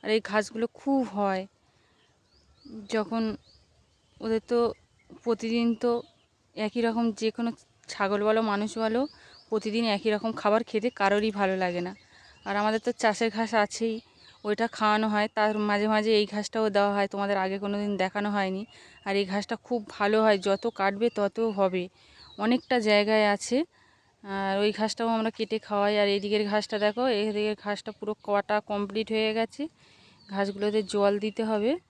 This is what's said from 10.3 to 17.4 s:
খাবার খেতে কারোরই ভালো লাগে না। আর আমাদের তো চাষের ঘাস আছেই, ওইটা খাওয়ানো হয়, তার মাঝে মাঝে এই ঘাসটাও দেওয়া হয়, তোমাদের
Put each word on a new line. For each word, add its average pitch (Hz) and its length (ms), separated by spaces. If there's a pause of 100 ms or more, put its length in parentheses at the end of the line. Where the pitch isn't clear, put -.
খাবার 214 280
খেতে 220 200 (120)
কারোরই 208 300 (100)
ভালো 190 220
লাগে 175 240
না। 185 60 (540)
আর 202 140
আমাদের 214 260
তো 247 40 (120)
চাষের 226 340
ঘাস 226 140 (140)
আছেই, 226 300 (520)
ওইটা 208 200 (100)
খাওয়ানো 214 380
হয়, 214 220
তার 214 140 (200)
মাঝে 208 240
মাঝে 214 160 (100)
এই 214 120
ঘাসটাও 208 340 (100)
দেওয়া 202 200
হয়, 196 160
তোমাদের 202 320